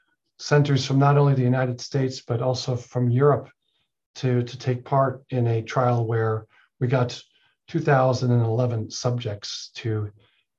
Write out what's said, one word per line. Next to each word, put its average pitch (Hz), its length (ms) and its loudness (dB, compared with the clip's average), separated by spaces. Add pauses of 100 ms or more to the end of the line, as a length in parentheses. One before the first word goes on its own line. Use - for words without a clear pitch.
(400)
centers 143 460 2
from 135 140 2
not 143 180 4
only 143 160 4
the 127 80 2
United 127 400 0
States, 131 400 -4
but 120 200 -4
also 127 340 -2
from 123 340 -2
Europe 131 400 4 (640)
to, 123 280 0
to - 140 -10
take 123 260 -4
part 135 460 0
in 123 180 0
a 113 140 0
trial 120 440 0
where 110 420 -2 (320)
we 131 80 0
got 123 340 0 (480)
two - 100 -4
thousand 131 520 2
and 120 120 4
eleven 113 460 -2
subjects 117 840 -6
to, 107 360 -6 (480)